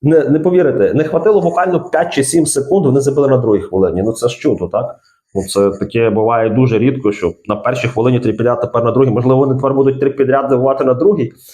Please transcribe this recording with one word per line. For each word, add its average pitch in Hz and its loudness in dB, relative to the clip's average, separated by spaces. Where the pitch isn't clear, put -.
не, 151 4
не 147 0
повірите, 156 2
не 156 2
хватило 190 0
буквально 170 -2
п'ять 165 -2
чи 139 0
сім 160 0
секунд, 151 0
вони 135 2
забили 139 0
на 131 2
другій 110 0
хвилині. 92 -2
Ну 117 -2
це - -2
ж - -8
чудо, 92 -2
так? - -6
Ну, 95 -4
це 98 -2
таке 113 0
буває 110 0
дуже 113 2
рідко, 123 0
що 87 -4
на 104 -2
першій 120 -4
хвилині 120 0
три 107 -2
підряд, 117 -2
тепер 120 -2
на 117 0
другій. 127 2
Можливо, 123 2
вони 135 2
тепер 135 -2
будуть 135 2
три 135 0
підряд 135 0
забивати 135 0
на 131 2
другій, 156 0